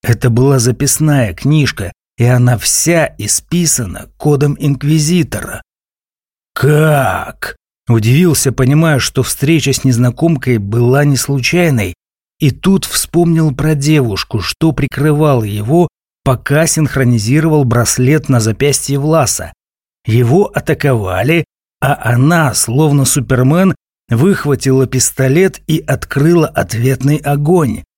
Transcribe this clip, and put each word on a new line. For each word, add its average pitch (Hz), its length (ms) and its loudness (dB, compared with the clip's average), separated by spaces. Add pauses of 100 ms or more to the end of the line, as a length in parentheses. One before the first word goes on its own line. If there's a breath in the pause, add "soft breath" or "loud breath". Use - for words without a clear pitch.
Это 117 260 0
была 131 300 2
записная 131 720 0
книжка, 135 580 -2 (240)
и 117 80 0
она 123 340 2
вся - 600 -2
исписана 135 960 -4
кодом 143 420 0
Инквизитора. 151 1040 -2 (920)
«Как?» 139 1000 0 (320)
удивился, 127 640 2
понимая, 143 480 2
что - 240 -2
встреча 143 480 -2
с - 100 -4
незнакомкой 123 760 0
была 120 460 0
не 143 120 2
случайной, 139 800 -2 (440)
и 147 140 0
тут 190 320 0
вспомнил 165 680 0
про 156 220 -2
девушку, 139 680 0
что - 320 -2
прикрывала 143 720 0
его – 107 460 0 (380)
пока 143 400 0
синхронизировал 139 960 0
браслет 127 680 0
на 123 120 2
запястье 135 580 -2
Власа. 151 540 -2 (520)
Его 123 420 2
атаковали, 131 1000 -2 (360)
а 131 320 -2
она, 143 400 2
словно 139 520 0
Супермен, 139 720 2 (320)
выхватила 135 800 0
пистолет 135 800 0
и 160 100 0
открыла 156 680 0
ответный 131 680 -2
огонь. 147 680 0 (140)